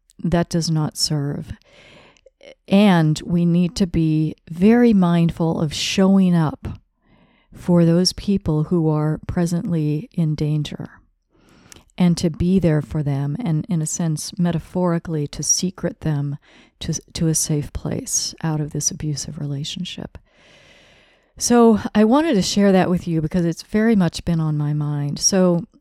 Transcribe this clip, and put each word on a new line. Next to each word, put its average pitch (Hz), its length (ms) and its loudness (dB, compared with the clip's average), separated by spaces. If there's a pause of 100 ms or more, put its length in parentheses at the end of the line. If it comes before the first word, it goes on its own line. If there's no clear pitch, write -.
(180)
That 170 300 0
does 170 220 -2
not 156 260 -2
serve. 143 560 -4 (1120)
And 180 580 4
we 175 200 0
need 175 320 2
to 202 100 0
be 156 480 0 (160)
very 226 420 4
mindful 170 680 2
of 147 120 -2
showing 190 640 2
up 160 320 0 (840)
for 175 320 2
those 170 280 2
people 160 520 -2
who 160 240 0
are 151 380 0
presently 170 880 -2
in 156 220 0
danger, 151 560 -4 (1080)
and 175 200 2
to 175 140 0
be 175 280 0
there 156 240 2
for 156 200 -6
them, 143 380 -4
and 160 280 -2
in 160 140 -2
a 156 40 -4
sense, - 520 -6
metaphorically, 170 880 -2
to - 160 -10
secret - 580 -4
them 143 380 -4 (400)
to, - 160 -6 (180)
to - 140 -2
a 160 80 2
safe 147 380 -4
place - 720 -6
out 156 180 -2
of 151 100 -6
this 151 200 -6
abusive 151 480 -8
relationship. 147 800 -10 (1200)
So 233 420 4 (140)
I 214 100 4
wanted 285 300 4
to 190 80 2
share 202 300 2
that 185 180 4
with 180 160 -2
you 160 140 -2
because 170 240 -2
it's 170 180 -4
very 220 340 0
much 180 280 0
been 165 160 0
on 156 160 -2
my 147 160 -2
mind. 147 460 -4
So, 180 460 2 (160)